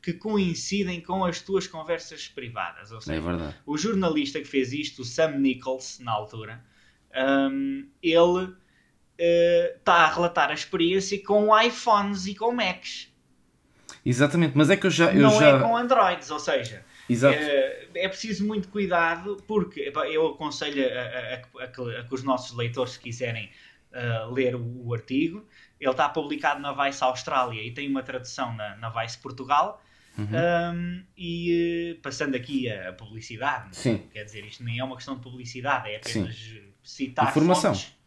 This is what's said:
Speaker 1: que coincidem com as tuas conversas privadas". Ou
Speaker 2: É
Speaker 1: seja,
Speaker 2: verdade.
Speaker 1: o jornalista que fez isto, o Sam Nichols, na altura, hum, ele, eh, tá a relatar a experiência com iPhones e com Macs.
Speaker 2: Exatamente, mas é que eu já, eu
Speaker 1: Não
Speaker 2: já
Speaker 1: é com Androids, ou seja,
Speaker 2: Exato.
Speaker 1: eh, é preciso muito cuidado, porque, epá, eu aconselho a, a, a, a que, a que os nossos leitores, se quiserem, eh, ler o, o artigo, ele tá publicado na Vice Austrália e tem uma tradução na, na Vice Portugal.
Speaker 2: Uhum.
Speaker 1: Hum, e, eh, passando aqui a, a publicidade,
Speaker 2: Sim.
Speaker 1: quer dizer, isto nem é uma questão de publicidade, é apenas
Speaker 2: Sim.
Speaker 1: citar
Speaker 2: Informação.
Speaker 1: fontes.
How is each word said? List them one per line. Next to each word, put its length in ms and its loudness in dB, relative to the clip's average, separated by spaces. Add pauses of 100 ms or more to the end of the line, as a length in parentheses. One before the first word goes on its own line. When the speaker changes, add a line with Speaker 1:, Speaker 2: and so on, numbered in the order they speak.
Speaker 1:
que 120 -4
coincidem 840 -2
com 240 -2
as 180 -2
tuas 240 -2
conversas 640 -8
privadas". 640 -10
Ou 140 -14
Speaker 2:
É 0 -
Speaker 1:
seja, 140 -4
Speaker 2:
verdade. 360 -6 (100)
Speaker 1:
o 120 -4
jornalista 600 0
que 80 -14
fez 240 0
isto, 300 -8
o 20 -10
Sam 340 0
Nichols, 640 -2
na 120 -6
altura, 520 -8 (880)
hum, 360 -4 (140)
ele, 520 4 (640)
eh, 680 4
tá 100 6 (120)
a 80 2
relatar 360 2
a 40 -2
experiência 680 0
com 380 6
iPhones 680 2
e 80 -6
com 180 0
Macs. 560 -4 (960)
Speaker 2:
Exatamente, 520 4
mas 140 8
é 60 6
que 100 -2
eu 40 4
já, 240 4
eu 60 8
Speaker 1:
Não 100 10
Speaker 2:
já 180 8
Speaker 1:
é 120 10
com 160 4
Androids, 540 4
ou 100 -4
seja, 440 -4 (240)
Speaker 2:
Exato. 300 6
Speaker 1:
eh, 560 0
é 140 -2
preciso 380 -4
muito 220 -2
cuidado, 680 0 (100)
porque, 340 -2
epá, 280 -4
eu 200 2
aconselho 580 -2
a, 160 -2
a, 600 -10
a, 20 -8
a 40 -12
que, 280 -8
a 80 -10
que 100 -8
os 80 -4
nossos 340 -2
leitores, 380 -2
se 60 -20
quiserem, 500 -8 (420)
eh, 400 -4
ler 240 2
o, 300 -8
o 80 -4
artigo, 520 -2 (320)
ele 160 0
tá 140 2
publicado 520 -2
na 120 -6
Vice 320 -2
Austrália 580 0
e 100 -10
tem 160 -10
uma 140 -2
tradução 520 -8
na, 220 -10
na 140 -10
Vice 280 -6
Portugal. 640 -2 (360)
Speaker 2:
Uhum. 260 -2 (300)
Speaker 1:
Hum, 300 -8 (120)
e, 800 -2
eh, 60 -20
passando 340 -4
aqui 340 -4
a, 200 -8
a 20 -16
publicidade, 800 -8
Speaker 2:
Sim. 280 -2 (120)
Speaker 1:
quer 120 -14
dizer, 220 -16
isto 180 -18
nem 140 -8
é 60 -4
uma 120 -10
questão 200 -10
de 60 -16
publicidade, 680 -6
é 60 -8
apenas 380 -4
Speaker 2:
Sim. 380 -20 (100)
Speaker 1:
citar 480 -2
Speaker 2:
Informação. 420 4
Speaker 1:
fontes. 220 -6 (120)